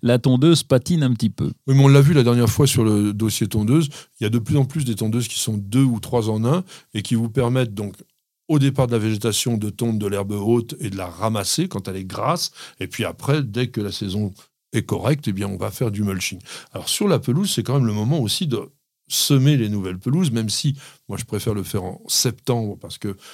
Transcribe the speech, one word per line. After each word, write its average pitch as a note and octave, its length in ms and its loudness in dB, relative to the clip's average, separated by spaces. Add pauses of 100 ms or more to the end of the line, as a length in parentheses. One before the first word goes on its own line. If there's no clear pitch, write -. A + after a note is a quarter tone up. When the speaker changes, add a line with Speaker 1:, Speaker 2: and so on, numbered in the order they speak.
Speaker 1:
la A#2+ 180 4
tondeuse C3 440 4
patine D3+ 400 2
un B2+ 100 2
petit A2+ 160 0
peu. - 240 -4 (140)
Speaker 2:
Oui, C3+ 100 2
mais C#3 80 8
on C#3 40 8
l'a C#3 120 8
vu C#3+ 140 6
la C#3 80 6
dernière A#2+ 260 4
fois C#3 180 4
sur C3 160 2
le G#2 300 2
dossier G#2+ 340 -2
tondeuse, B2+ 440 2 (300)
il C3+ 40 -2
y - 20 2
a A#2 40 2
de A#2 80 2
plus A#2 180 -2
en C#3 80 4
plus C#3 220 -4
des A#2 80 -2
tondeuses A2 340 -2
qui - 100 -8
sont A2 200 -4
deux G2+ 260 2
ou A#2+ 160 0
trois A2 300 -2
en A2 160 0
un, F3 180 2 (300)
et G#2+ 80 -4
qui - 120 -2
vous A2+ 140 0
permettent A#2+ 460 0
donc, G2+ 180 -8 (560)
au D3+ 100 4
départ C3+ 300 2
de A#2 40 -2
la A#2 60 2
végétation, A2 580 -2
de G#2 140 -4
tondre A2+ 300 -2
de G#2 80 -2
l'herbe G2+ 240 -4
haute A2+ 480 0
et G#2+ 100 -6
de G2 60 -8
la F#2+ 100 -8
ramasser A2 600 -4
quand G2 180 -8
elle F#2+ 80 -10
est F#2+ 100 -8
grasse. A2+ 460 -4 (300)
Et F#2 80 -8
puis - 160 -4
après, C3+ 400 -2
dès A#2 240 -4
que B2 120 -6
la G2+ 120 -4
saison G2+ 400 -4 (400)
est A2+ 100 -2
correcte, A#2 460 -2
eh G#2+ 40 -2
bien, G2 140 -4
on G2 100 -6
va F#2+ 140 -6
faire A2 220 -4
du G#2 100 -4
mulching. F#2+ 380 -4 (320)
Alors, - 160 -10
sur - 180 -2
la E3 140 4
pelouse, F3 340 0
c'est A#2 80 -2
quand A#2 120 -2
même C3+ 120 2
le G#2+ 60 0
moment A2+ 260 0
aussi C#3+ 300 -2
de C#3+ 100 -2 (480)
semer C#3+ 500 4
les A2+ 120 0
nouvelles F#2+ 320 -4
pelouses, C#3+ 320 0
même A2+ 180 -2
si C#3 240 -2 (340)
moi, G2 80 -8
je - 100 -8
préfère G#2+ 280 -2
le G2+ 80 -4
faire F#2 220 -6
en F#2 240 -10
septembre, A2+ 720 -2
parce - 180 -16
que G2 180 -8 (180)